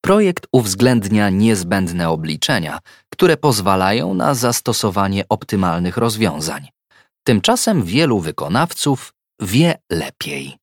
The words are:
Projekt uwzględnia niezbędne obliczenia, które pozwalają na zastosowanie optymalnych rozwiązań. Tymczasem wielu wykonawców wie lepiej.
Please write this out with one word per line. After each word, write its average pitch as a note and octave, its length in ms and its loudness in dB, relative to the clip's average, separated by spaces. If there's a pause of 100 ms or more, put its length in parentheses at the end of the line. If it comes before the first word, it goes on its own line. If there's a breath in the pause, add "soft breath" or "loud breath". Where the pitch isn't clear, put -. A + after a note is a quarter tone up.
Projekt F#3+ 520 2
uwzględnia G#2+ 760 2
niezbędne F#2 760 0
obliczenia, D#2+ 720 -2 (320 soft breath)
które E3+ 260 2
pozwalają G2 760 0
na C3+ 200 2
zastosowanie G#2 920 -2
optymalnych F2+ 680 -2
rozwiązań. F2+ 720 -4 (560 soft breath)
Tymczasem F3+ 580 2
wielu A2+ 380 2
wykonawców G#2 960 -4 (260)
wie C3+ 380 0 (120)
lepiej. D2+ 720 -8